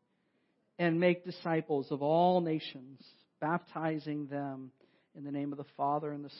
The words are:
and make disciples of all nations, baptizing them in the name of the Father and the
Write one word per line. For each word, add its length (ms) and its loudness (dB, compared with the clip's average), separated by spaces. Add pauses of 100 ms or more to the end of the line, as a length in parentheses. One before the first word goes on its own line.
(760)
and 220 4
make 240 4
disciples 680 -2
of 100 -2
all 400 6
nations, 600 -4 (380)
baptizing 880 -4
them 460 -8 (440)
in 60 -14
the 80 -10
name 220 -4
of 40 -8
the 60 -12 (140)
Father 340 0
and 140 -10
the 140 -16